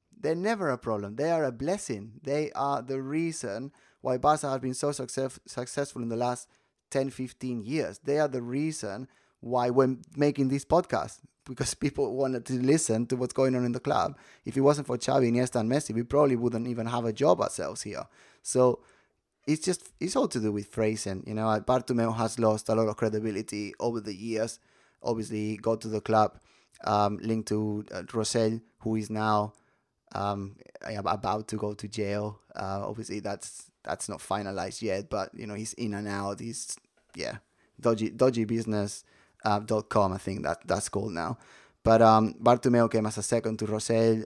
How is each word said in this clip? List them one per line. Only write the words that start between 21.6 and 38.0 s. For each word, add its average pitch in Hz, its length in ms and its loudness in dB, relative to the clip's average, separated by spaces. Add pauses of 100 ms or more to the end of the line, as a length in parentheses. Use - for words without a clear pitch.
Bartomeu 120 480 2
has 113 240 -2
lost 110 300 2
a 117 60 4
lot 113 140 4
of 107 80 -4
credibility 107 840 -2
over 117 200 -2
the 104 140 -8
years. 110 460 -4 (420)
Obviously, 110 460 -2
he 110 80 -4
got 110 240 0
to 110 80 -8
the 107 120 -2
club, 110 380 4 (460)
um, 104 380 2
linked 110 260 -2
to, 107 440 -2
uh, 90 100 -8
Rosell, 113 580 0 (200)
who 110 160 0
is 107 140 -4
now, 107 440 2 (600)
um, 101 420 -4 (260)
ab-, 101 240 -6
about 104 420 0
to 107 80 -4
go 104 180 -2
to 104 140 -12
jail. 104 520 -4 (140)
Uh, 98 320 -6
obviously, 107 340 -8
that's, - 500 -10 (120)
that's - 260 -6
not 90 100 -8
finalized 95 640 -4
yet, 98 260 -2
but, 95 260 -4
you 113 120 -12
know, 104 80 -8
he's 110 200 -8
in 110 200 -4
and 104 140 -6
out. 101 320 -4
He's, 117 360 -10 (380)
yeah, 64 220 -6 (440)
dodgy, 113 300 2